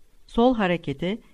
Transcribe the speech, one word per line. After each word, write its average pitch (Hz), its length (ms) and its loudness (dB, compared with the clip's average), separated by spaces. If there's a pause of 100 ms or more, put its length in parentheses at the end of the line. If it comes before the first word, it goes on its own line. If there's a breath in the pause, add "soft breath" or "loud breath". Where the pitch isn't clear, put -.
(260)
sol 240 280 2
harekete, 175 640 -4 (160 soft breath)